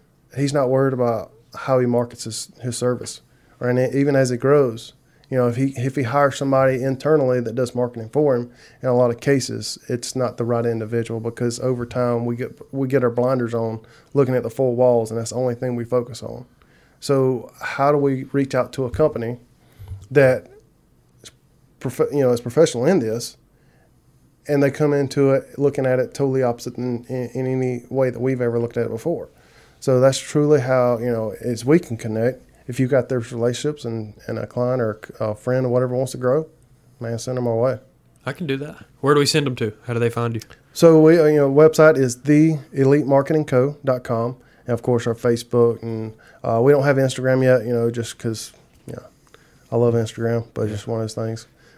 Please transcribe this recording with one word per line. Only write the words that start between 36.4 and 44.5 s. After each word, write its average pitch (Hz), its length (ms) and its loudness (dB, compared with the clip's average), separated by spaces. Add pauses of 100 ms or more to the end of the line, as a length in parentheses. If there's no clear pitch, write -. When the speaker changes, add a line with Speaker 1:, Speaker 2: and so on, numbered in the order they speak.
Speaker 1:
man, 117 180 -6
send 127 180 -8
'em 123 80 -4
our 113 120 -2
way. 120 220 0 (460)
Speaker 2:
I 127 60 -6
can 165 160 -8
do 135 100 -2
that. 147 280 -14 (160)
Where 143 120 2
do 147 60 4
we 143 60 4
send 147 200 0
'em 127 120 -4
to? 107 160 -4 (100)
How 123 100 -6
do 117 60 -2
they 120 100 2
find 117 260 -4
you? 110 60 -8 (300)
Speaker 1:
So 160 300 8
we, 160 180 8
uh, 151 60 6
you 151 100 4
know, 143 160 4
website 156 460 8
is 127 240 0
the 151 380 4 (120)
elite 139 340 2
marketing 139 380 2
co 139 400 0
dot 127 220 -2
com. 120 320 -4 (300)